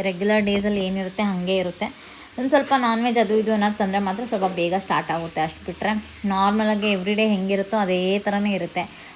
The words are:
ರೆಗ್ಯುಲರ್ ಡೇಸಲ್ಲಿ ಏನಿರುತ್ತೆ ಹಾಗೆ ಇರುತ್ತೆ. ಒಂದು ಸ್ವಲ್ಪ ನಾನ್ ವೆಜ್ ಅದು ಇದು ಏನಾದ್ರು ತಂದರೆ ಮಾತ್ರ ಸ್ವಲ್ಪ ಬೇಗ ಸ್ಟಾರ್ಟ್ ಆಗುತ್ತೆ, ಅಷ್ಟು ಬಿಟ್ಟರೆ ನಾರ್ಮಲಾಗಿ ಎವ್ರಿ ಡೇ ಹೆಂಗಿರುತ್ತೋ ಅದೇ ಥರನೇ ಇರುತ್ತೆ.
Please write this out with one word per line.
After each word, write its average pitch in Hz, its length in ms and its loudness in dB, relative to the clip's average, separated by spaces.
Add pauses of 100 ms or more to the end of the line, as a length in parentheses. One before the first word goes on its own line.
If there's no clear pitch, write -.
ರೆಗ್ಯುಲರ್ 202 420 2
ಡೇಸಲ್ಲಿ 202 420 0
ಏನಿರುತ್ತೆ 190 360 -2
ಹಾಗೆ 190 340 0
ಇರುತ್ತೆ. 180 520 -4 (300)
ಒಂದು 262 120 -2
ಸ್ವಲ್ಪ 277 280 4
ನಾನ್ 233 260 2
ವೆಜ್ 240 140 2
ಅದು 214 200 4
ಇದು 220 140 2
ಏನಾದ್ರು 208 260 2
ತಂದರೆ 196 200 0
ಮಾತ್ರ 202 260 -2
ಸ್ವಲ್ಪ 214 200 -2
ಬೇಗ 175 340 0
ಸ್ಟಾರ್ಟ್ 165 320 -2
ಆಗುತ್ತೆ, 165 300 -4
ಅಷ್ಟು - 260 -4
ಬಿಟ್ಟರೆ 208 380 -2 (240)
ನಾರ್ಮಲಾಗಿ 208 600 2
ಎವ್ರಿ 196 240 0
ಡೇ 220 140 2
ಹೆಂಗಿರುತ್ತೋ 196 480 0
ಅದೇ 185 420 2
ಥರನೇ 202 340 0
ಇರುತ್ತೆ. 175 640 -6